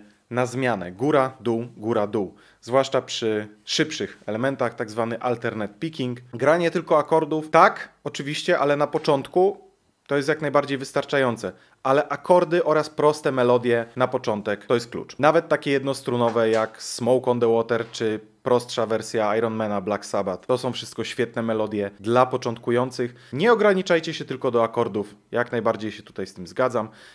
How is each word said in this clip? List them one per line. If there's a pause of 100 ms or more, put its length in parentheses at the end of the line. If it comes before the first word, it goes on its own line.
(300)
na
zmianę.
Góra,
dół, (100)
góra,
dół. (260)
Zwłaszcza
przy (160)
szybszych
elementach,
tak
zwany
alternate
picking. (140)
Granie
tylko
akordów,
tak, (140)
oczywiście,
ale
na
początku (440)
to
jest
jak
najbardziej
wystarczające. (320)
Ale
akordy
oraz
proste
melodie (100)
na
początek
to
jest
klucz.
Nawet
takie
jednostrunowe
jak
Smoke
on
the
Water
czy (240)
prostsza
wersja
Iron
Mana
Black
Sabbath.
To
są
wszystko
świetne
melodie
dla
początkujących. (180)
Nie
ograniczajcie
się
tylko
do
akordów. (160)
Jak
najbardziej
się
tutaj
z
tym
zgadzam. (260)